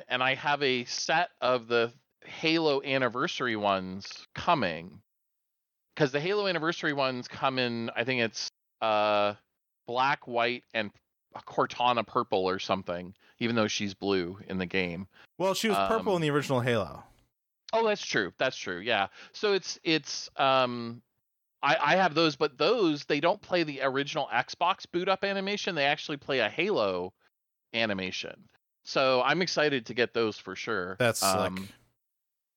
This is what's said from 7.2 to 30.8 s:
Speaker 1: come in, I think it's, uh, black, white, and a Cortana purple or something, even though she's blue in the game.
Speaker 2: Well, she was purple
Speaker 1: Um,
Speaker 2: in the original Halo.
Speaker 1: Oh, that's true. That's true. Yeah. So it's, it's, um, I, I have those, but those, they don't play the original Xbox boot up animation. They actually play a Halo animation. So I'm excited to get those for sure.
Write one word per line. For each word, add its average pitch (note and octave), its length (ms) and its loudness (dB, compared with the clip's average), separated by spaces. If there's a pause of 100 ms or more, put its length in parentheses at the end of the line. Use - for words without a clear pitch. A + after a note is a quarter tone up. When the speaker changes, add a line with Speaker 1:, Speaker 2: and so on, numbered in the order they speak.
Speaker 1:
come C3+ 320 -2
in, A#2 360 -2
I A#2 80 0
think B2+ 180 0
it's, - 280 -2 (320)
uh, G#2+ 540 2 (520)
black, C3 400 0
white, A#2+ 360 0 (100)
and G#2 180 -2 (440)
a - 60 -12
Cortana B2 640 0
purple G#2+ 400 0
or F#2 120 0
something, F2+ 540 -4 (260)
even A#2 160 0
though A2 120 4
she's G2+ 260 -4
blue F#2+ 540 0
in F#2+ 100 -4
the F#2 80 0
game. F2+ 420 -4 (300)
Speaker 2:
Well, F#3+ 160 0
she G3+ 140 -2
was G3+ 120 2
purple G#3+ 320 0
Speaker 1:
Um, F#3 40 4
Speaker 2:
in F3 60 0
the D#3 80 2
original C#3 320 2
Halo. G#2+ 420 -2 (720)
Speaker 1:
Oh, A3+ 120 4
that's G#3 200 0
true. F#2+ 320 0
That's C3 180 -2
true. F2+ 240 -6
Yeah. G2+ 280 0 (260)
So G#3 200 0
it's, - 300 -4
it's, - 540 -2
um, B2 640 2 (600)
I, C#3+ 140 4 (180)
I - 40 6
have F3+ 180 4
those, D#3 220 2
but C#3+ 200 -2
those, E3 480 2
they D3 140 0
don't E3+ 220 2
play F3 220 0
the C#3+ 180 -6
original C#3 500 -2
Xbox E3+ 580 -2
boot F3+ 200 -2
up F#3+ 160 0
animation. G3 500 -2
They C#3+ 100 2
actually C#3+ 320 0
play C#3 220 -2
a G#2+ 100 2
Halo G#2 640 0 (600)
animation. G2+ 720 -4 (380)
So C3 380 4
I'm D3 180 2
excited D3+ 460 0
to A#2+ 60 -10
get A#2 200 2
those A2+ 240 0
for F#2+ 180 -10
sure. F#2+ 440 -4